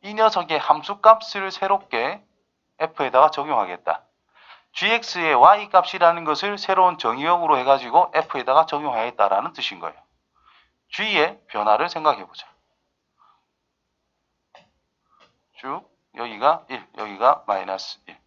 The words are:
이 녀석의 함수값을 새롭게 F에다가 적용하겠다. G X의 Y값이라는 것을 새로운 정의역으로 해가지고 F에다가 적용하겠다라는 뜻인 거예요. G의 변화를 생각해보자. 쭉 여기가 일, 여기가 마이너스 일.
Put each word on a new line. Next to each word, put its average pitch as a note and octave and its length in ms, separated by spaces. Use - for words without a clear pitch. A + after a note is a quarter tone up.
이 G3+ 120
녀석의 G3 460
함수값을 G3 920
새롭게 G3 680
F에다가 D3 520
적용하겠다. G#2 720
G F#3+ 140
X의 F#3 480
Y값이라는 F3 880
것을 G3 320
새로운 F#3 400
정의역으로 D3+ 640
해가지고 C3 540
F에다가 D3 520
적용하겠다라는 A#2+ 880
뜻인 G#2 260
거예요. D#2+ 160
G의 G3 580
변화를 G#2+ 400
생각해보자. D3 600
쭉 C#3 340
여기가 A#2 540
일, B2+ 180
여기가 G#2+ 500
마이너스 F#2+ 600
일. - 200